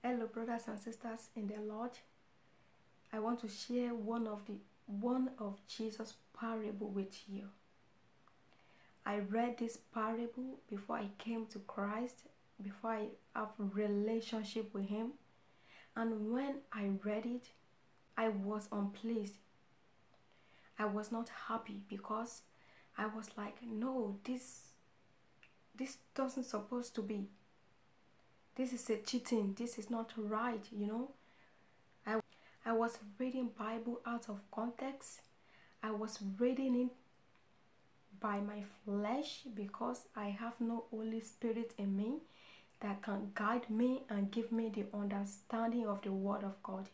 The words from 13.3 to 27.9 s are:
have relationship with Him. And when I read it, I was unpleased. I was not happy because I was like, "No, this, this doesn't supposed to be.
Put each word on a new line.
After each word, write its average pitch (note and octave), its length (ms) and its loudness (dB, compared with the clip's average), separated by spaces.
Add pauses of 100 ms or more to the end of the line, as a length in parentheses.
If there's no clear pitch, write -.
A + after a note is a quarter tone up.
have G#3+ 220 0
relationship G#3 1200 2
with G3 140 0
Him. A3+ 240 0 (840)
And A3+ 360 2
when C#4 260 2 (140)
I G3+ 200 2 (120)
read G#3 220 0
it, A#3+ 240 -2 (680)
I A3+ 140 6
was G3+ 420 0
unpleased. G#3 680 0 (1400)
I G#3+ 80 2
was G#3 260 0
not A#3 200 -2 (160)
happy A3 420 -2
because G#3+ 540 -4 (520)
I G#3+ 120 2
was G#3+ 280 -4
like, G#3 280 -4
"No, A3+ 600 0
this, - 420 -4 (1080)
this C4+ 220 -4 (160)
doesn't B3+ 300 2
supposed A#3+ 500 -2
to A3 80 2
be. G3+ 240 0 (1300)